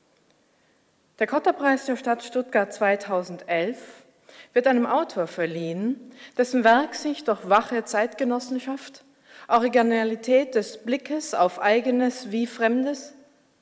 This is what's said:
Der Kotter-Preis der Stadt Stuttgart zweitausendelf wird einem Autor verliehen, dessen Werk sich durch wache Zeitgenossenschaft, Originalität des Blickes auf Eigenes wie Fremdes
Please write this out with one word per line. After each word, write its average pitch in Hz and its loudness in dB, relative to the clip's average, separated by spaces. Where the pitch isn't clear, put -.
Der 214 2
Kotter-Preis 285 2
der 254 0
Stadt 233 -2
Stuttgart 240 -2
zweitausendelf 190 -2
wird 247 4
einem 240 4
Autor 247 0
verliehen, 170 -4
dessen 247 2
Werk 247 4
sich 294 -6
durch 202 -2
wache 226 2
Zeitgenossenschaft, 247 -4
Originalität 233 2
des - -4
Blickes 277 -4
auf 180 2
Eigenes 247 0
wie 226 -2
Fremdes 254 -2